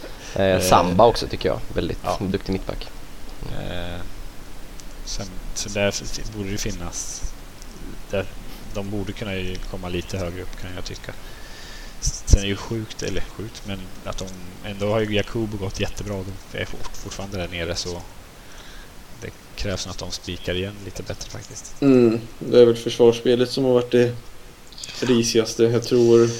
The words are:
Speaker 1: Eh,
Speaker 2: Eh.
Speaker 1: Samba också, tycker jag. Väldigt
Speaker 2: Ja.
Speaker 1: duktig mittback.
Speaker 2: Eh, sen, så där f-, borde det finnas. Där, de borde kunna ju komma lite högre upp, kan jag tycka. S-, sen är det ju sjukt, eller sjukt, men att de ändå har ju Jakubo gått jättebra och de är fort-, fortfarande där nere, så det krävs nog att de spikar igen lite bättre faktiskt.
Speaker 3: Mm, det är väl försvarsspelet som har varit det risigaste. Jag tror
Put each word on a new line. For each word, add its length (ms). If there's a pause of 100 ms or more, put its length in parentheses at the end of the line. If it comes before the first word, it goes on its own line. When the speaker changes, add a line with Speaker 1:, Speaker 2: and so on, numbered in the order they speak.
(360)
Speaker 1:
Eh, 100
Speaker 2:
Eh. 160
Speaker 1:
Samba 440
också, 220
tycker 220
jag. 100 (160)
Väldigt 280
Speaker 2:
Ja. 180
Speaker 1:
duktig 320
mittback. 340 (640)
Speaker 2:
Eh, 480 (1040)
sen, 200 (280)
så 160
där 180
f-, 320 (180)
borde 140
det 60
finnas. 640 (880)
Där, 140 (480)
de 160
borde 220
kunna 240
ju 200 (160)
komma 180
lite 280
högre 240
upp, 200
kan 140
jag 100
tycka. 280 (880)
S-, 240
sen 140
är 40
det 60
ju 60
sjukt, 480
eller 180
sjukt, 440
men 140 (260)
att 120
de 80 (440)
ändå 200
har 100
ju 160
Jakubo 420
gått 220
jättebra 360
och 100 (260)
de 60
är 80
fort-, 320
fortfarande 400
där 100
nere, 280
så 260 (1200)
det 80 (260)
krävs 300
nog 60
att 80
de 120
spikar 440
igen 180 (120)
lite 180
bättre 260
faktiskt. 520
Speaker 3:
Mm, 380 (200)
det 220
är 40
väl 100
försvarsspelet 760
som 140
har 80
varit 180
det 240 (840)
risigaste. 640
Jag 200
tror 460 (100)